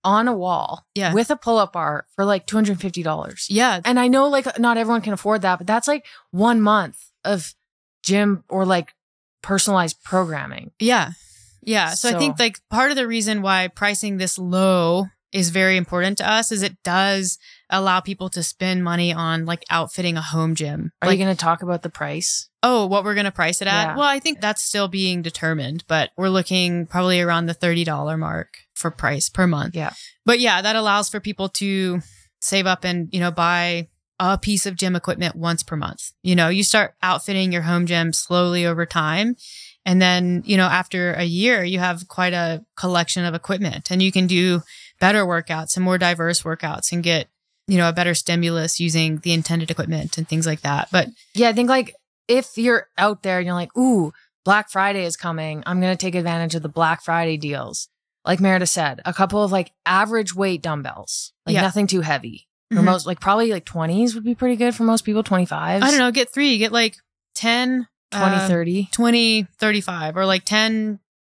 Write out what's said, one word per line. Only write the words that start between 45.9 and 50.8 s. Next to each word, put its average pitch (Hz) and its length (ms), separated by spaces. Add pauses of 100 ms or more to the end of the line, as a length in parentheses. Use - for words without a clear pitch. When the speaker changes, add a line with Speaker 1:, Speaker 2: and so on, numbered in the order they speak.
Speaker 2:
diverse 170 460
workouts 160 480
and 170 120
get, 165 240 (400)
you 190 100
know, 170 120
a 165 40
better 175 220
stimulus 170 640
using 160 400
the 170 140
intended 165 360
equipment 160 480
and 160 100
things 160 200
like 151 140
that. 143 300